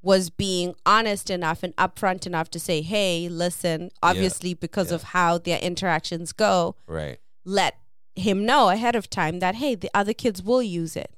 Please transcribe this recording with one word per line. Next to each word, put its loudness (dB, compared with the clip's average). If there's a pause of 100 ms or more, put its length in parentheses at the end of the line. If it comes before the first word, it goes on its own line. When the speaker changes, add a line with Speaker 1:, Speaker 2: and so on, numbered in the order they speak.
Speaker 1:
was 4
being -2 (100)
honest 4
enough -2
and -6
upfront 0
enough -2
to -8
say, 0
"Hey, 0
listen, -2
Speaker 2:
Yeah. -12 (140)
Speaker 1:
obviously 2
because -4
Speaker 2:
Yeah. -2
Speaker 1:
of -6 (120)
how 4
their -2
interactions -4
go, 2 (100)
Speaker 2:
Right. -8 (280)
Speaker 1:
let 0 (380)
him 0
know 6
ahead 2
of -4
time -2
that, 0
hey, -2
the -8
other 2
kids -2
will 2
use -4
it." -8